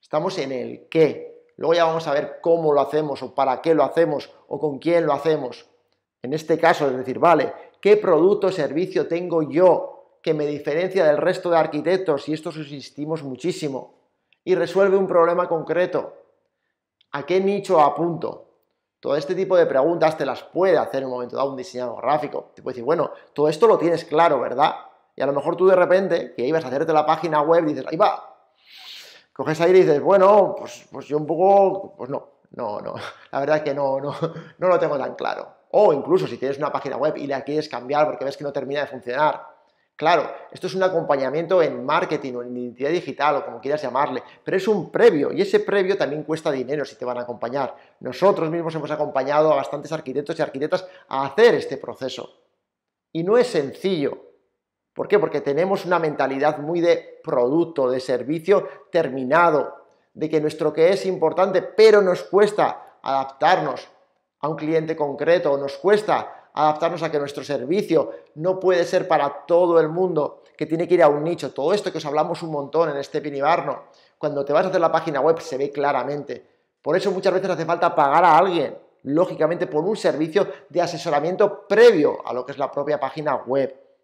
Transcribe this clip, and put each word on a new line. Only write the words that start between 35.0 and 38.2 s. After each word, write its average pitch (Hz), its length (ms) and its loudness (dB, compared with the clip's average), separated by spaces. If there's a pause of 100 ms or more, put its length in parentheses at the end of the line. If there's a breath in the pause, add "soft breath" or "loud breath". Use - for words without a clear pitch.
claro". - 320 -6 (260)
O 202 200 6
incluso 151 340 0
si 113 120 -10
tienes 131 200 -6
una 143 140 -4
página 143 240 -6
web 143 200 -2
y 135 100 -10
la 135 160 -6
quieres 147 260 -6
cambiar 131 380 -2
porque 135 180 -6